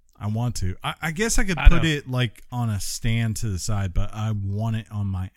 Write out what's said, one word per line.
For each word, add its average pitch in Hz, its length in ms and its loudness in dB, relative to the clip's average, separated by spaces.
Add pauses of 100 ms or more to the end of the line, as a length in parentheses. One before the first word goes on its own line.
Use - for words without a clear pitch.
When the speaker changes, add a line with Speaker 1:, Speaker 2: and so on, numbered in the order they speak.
(180)
Speaker 1:
I 104 80 -6
want 113 300 0
to. 92 260 2
I, 151 180 -4
I 160 120 0
guess 220 260 2
I 247 60 6
could 185 140 2
Speaker 2:
I 143 100 2
Speaker 1:
put 165 160 4
Speaker 2:
know. 165 40 2
Speaker 1:
it, 143 220 -2
like, 123 400 -2
on 120 200 -2
a 104 100 -2
stand 113 560 0
to 113 140 -2
the 92 100 -2
side, 101 340 -2
but 104 180 2
I 107 200 -2
want 104 420 -2
it 110 160 -6
on 104 160 -2
my 92 300 -4